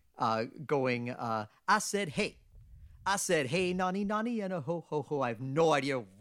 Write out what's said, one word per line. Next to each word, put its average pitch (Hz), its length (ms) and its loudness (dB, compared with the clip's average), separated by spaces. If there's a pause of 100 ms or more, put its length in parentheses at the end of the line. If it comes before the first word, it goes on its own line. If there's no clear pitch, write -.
(180)
uh, 113 280 0 (200)
going, 127 460 0
uh, 110 360 -4 (200)
"I 202 120 6
said, 202 300 -2
hey." 180 280 -2 (640)
I 196 120 0
said, 160 320 2
"Hey, 180 260 0
nani, 185 320 0
nani, 220 360 -2
and 185 120 -4
a 170 80 -4
ho, 165 260 -4
ho, 151 140 -2
ho." 143 200 -2
I 123 80 0
have 113 120 -6
no 151 320 4
idea 135 300 2 (180)